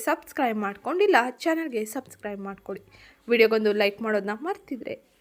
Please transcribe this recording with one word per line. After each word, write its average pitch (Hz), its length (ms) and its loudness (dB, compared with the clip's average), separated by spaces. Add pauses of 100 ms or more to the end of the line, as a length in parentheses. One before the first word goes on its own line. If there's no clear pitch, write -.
ಸಬ್ಸ್ಕ್ರೈಬ್ 269 580 -2
ಮಾಡ್ಕೊಂಡಿಲ್ಲ, 320 520 0 (280)
ಚಾನಲ್ಗೆ 311 400 -4 (100)
ಸಬ್ಸ್ಕ್ರೈಬ್ 208 540 -10
ಮಾಡ್ಕೊಳ್ಳಿ. 196 340 -14 (440)
ವಿಡಿಯೋಗೊಂದು 220 560 6
ಲೈಕ್ 202 240 0
ಮಾಡೋದನ್ನ 208 320 -2 (100)
ಮರ್ತಿದ್ರೆ - 480 -10 (240)